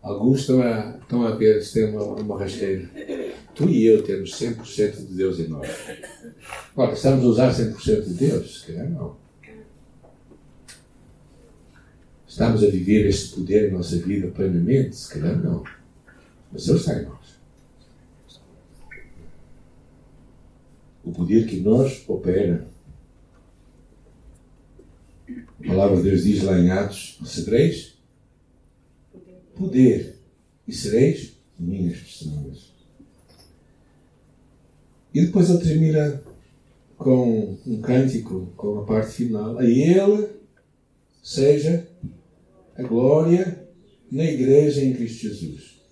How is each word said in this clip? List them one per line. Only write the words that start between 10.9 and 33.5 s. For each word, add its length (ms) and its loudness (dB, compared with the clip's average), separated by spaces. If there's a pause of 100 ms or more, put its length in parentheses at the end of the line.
Estamos 380 2
a 20 6
viver 400 4
este 300 -2
poder 320 2
em 40 -2
nossa 240 -4
vida 320 -2
plenamente? 680 0
Se 160 -18
calhar 280 -2
não. 220 -4 (880)
Mas 160 -10
Ele 120 4
está 220 -2
em 40 -8
nós. 180 -18 (3750)
O 80 -10
poder 340 2
que 100 -8
em 60 -4
nós 460 2
opera. 580 -2 (3000)
A 60 -10
palavra 320 4
de 40 0
Deus 220 2
diz 180 2
lá 160 2
em 120 6
Atos: 500 -6
"Recebereis 720 -2 (1600)
poder 640 2 (500)
e 60 -12
sereis 640 0 (220)
minhas 400 -6
testemunhas." 720 -14 (2500)